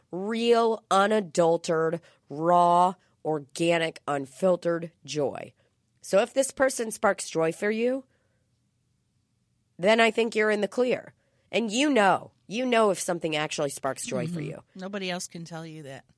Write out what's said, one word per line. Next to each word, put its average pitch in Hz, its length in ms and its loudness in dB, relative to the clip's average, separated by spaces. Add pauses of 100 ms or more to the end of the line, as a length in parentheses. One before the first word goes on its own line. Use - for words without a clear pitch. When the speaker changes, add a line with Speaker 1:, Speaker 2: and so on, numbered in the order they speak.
(100)
Speaker 1:
real, 226 800 0
unadulterated, 170 1080 2 (300)
raw, 175 640 4 (280)
organic, 160 840 -2
unfiltered 170 840 -2 (120)
joy. 135 480 -4 (480)
So 190 220 2
if 240 100 -4
this 262 200 0
person 262 380 -2
sparks - 380 -2
joy 160 240 -2
for 208 180 -4
you, 247 340 -2 (1700)
then 214 220 4
I 226 100 6
think 226 240 -2
you're 214 160 2
in 208 120 0
the 202 60 0
clear. 247 440 -2 (400)
And 208 180 -2
you 277 200 2
know, 196 400 4 (180)
you 240 160 -4
know 226 260 4
if 175 100 -2
something 165 340 -4
actually 151 360 -2
sparks - 360 -6
joy 127 220 -4
for 170 120 -6
Speaker 2:
Mm-hmm. 147 100 -8
Speaker 1:
you. - 120 -14 (140)
Speaker 2:
Nobody 190 340 -8
else 180 160 -8
can 170 180 -14
tell 165 220 -14
you 156 180 -16
that. 135 200 -16 (140)